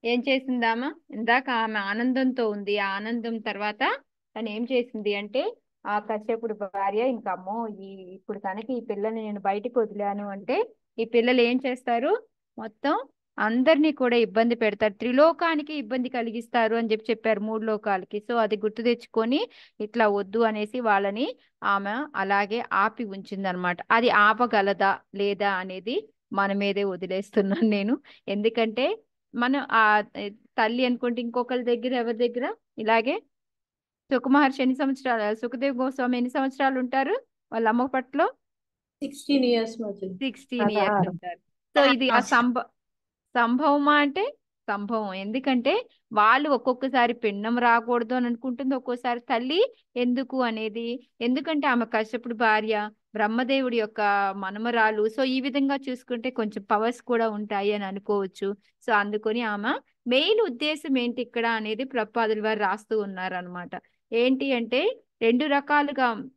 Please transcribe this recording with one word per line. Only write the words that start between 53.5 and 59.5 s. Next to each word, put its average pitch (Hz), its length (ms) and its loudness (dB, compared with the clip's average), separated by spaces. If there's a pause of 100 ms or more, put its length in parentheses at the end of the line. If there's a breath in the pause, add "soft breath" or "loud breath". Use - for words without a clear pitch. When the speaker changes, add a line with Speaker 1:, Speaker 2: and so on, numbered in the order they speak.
Speaker 1:
యొక్క 202 580 0
మనమరాలు. 214 720 0
So 240 160 0
ఈ 262 160 0
విధంగా 277 380 0 (100)
చూసుకుంటే 247 420 -6
కొంచెం 214 320 -4
powers 226 400 0
కూడా 226 260 0
ఉంటాయి 208 440 -2
అని 208 120 -2
అనుకోవచ్చు. 196 720 -4 (320)
So 233 40 2
అందుకని 214 500 0
ఆమె 220 380 -2 (260)